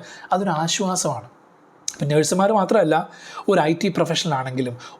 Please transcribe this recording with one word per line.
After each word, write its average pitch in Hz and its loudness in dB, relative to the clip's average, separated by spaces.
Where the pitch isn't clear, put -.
അതൊരു 190 0
ആശ്വാസമാണ്. 165 -2
ഇപ്പം - -6
നേഴ്സുമാർ 170 2
മാത്രമല്ല, 180 2
ഒരു 190 4
ഐ 156 2
ടി 165 -2
പ്രൊഫഷണൽ 165 -2
ആണെങ്കിലും 131 -4